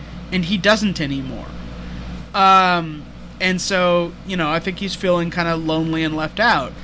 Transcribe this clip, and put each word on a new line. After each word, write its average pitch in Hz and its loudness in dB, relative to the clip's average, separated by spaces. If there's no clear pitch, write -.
and 185 0
he 196 0
doesn't 202 2
anymore. 135 -6
Um, 180 6
and 185 0
so, 175 2
you 185 -4
know, 160 0
I 165 0
think 175 -6
he's 196 -4
feeling 175 2
kinda 170 0
lonely 160 0
and 156 -2
left 156 -4
out, 165 2